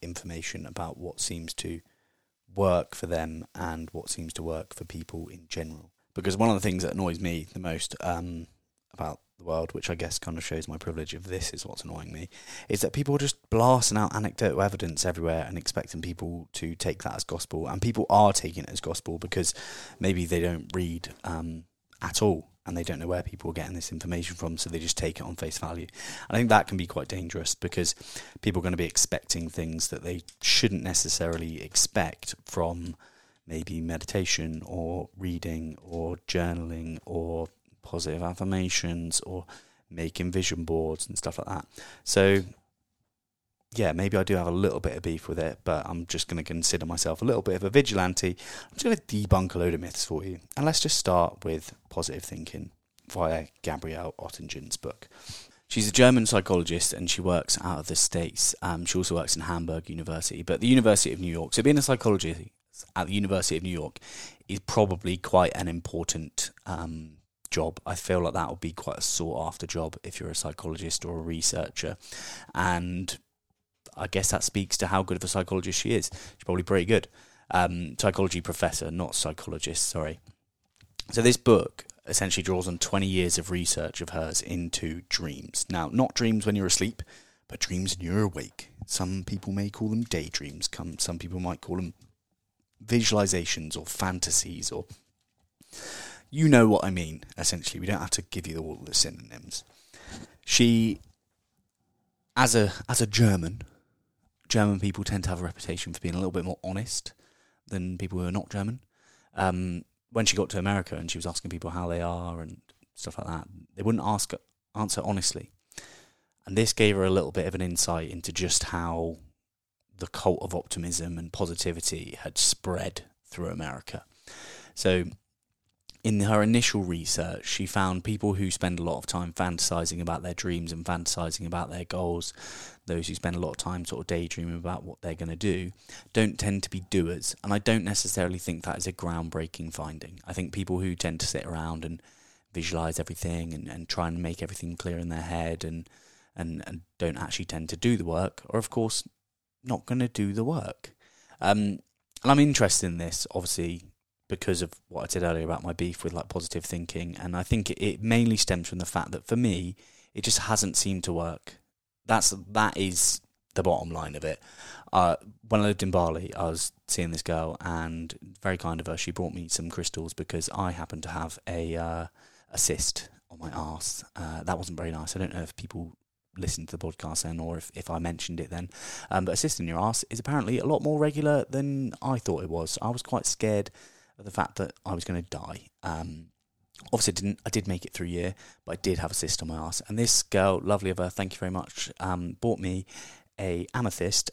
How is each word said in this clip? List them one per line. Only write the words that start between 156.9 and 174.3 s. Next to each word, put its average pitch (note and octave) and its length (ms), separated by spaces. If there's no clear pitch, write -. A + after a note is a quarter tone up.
and F2 160
I F2+ 60
think G#2+ 260
it, - 140
it G2+ 200
mainly A#2 340
stems F2 320
from F2+ 100
the F2 80
fact - 240
that, - 160
for A2+ 100
me, F#2 400
it G#2 80
just - 160
hasn't G#2 380
seemed F#2+ 280
to F2+ 80
work. E2+ 460
That's, A2+ 240
that G2+ 460
is F#2 440
the F#2+ 80
bottom E2 280
line D#2 240
of D2+ 100
it. D#2 160
Uh, F2+ 240
when G#2+ 120
I G#2 40
lived G2+ 180
in F#2 80
Bali, F2 440
I F2 100
was E2 280
seeing E2+ 220
this D#2+ 120
girl, D#2+ 380
and E2 540
very F#2 160
kind E2 240
of - 60
her, E2+ 100
she - 140
brought F2 240
me E2+ 140
some E2 200
crystals E2 460
because - 400
I F#2 160
happened D#2+ 320
to E2 80
have D#2+ 360
a, E2 300
uh, E2 300
a - 80
cyst - 520
on D#2+ 80
my D#2+ 120
arse. - 540
Uh, D#2+ 280